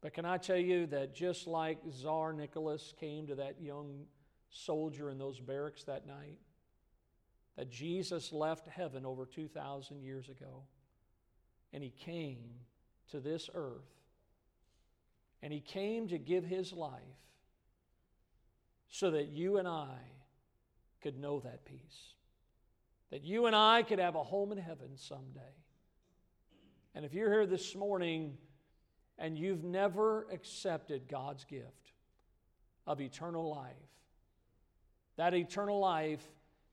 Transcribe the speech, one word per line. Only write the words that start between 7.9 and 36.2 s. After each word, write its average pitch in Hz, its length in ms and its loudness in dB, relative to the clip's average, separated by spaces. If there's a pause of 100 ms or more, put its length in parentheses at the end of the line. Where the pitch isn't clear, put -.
left 156 340 0
heaven 135 380 -6
over 131 200 -6
two 156 220 -8
thousand 139 540 -8
years 131 260 -10
ago, 135 360 -16 (1080)
and 143 100 -8
he 131 100 -8
came 123 760 -8 (460)
to 147 100 -6
this 156 320 -2
earth, 139 420 -8 (1500)
and 151 120 -8
he 147 80 -4
came 208 480 -2
to 170 80 0
give 170 260 2
his 185 300 -2
life 147 280 -6 (1900)
so 190 220 2
that 147 160 2
you 170 300 2
and 185 100 2
I 143 300 -4 (1040)
could 135 180 -6
know 143 220 -2
that 127 240 -12
peace, - 480 -20 (1000)
that 143 100 -6
you 208 240 4
and 226 100 8
I 220 280 10
could 220 160 2
have 175 160 4
a 156 80 2
home 202 300 0
in 202 40 -4
heaven 143 380 -8
someday. 135 460 -12 (1500)
And 151 80 -6
if 139 100 -8
you're 208 160 4
here 214 160 8
this 185 300 0
morning 170 640 0 (800)
and 160 200 -2
you've 170 280 0
never 202 680 4
accepted 156 800 -4
God's 135 340 -4
gift - 480 -14 (960)
of 143 160 0
eternal 165 480 -4
life, 131 260 -8 (1400)
that 175 160 6
eternal 202 460 2
life 156 460 4 (480)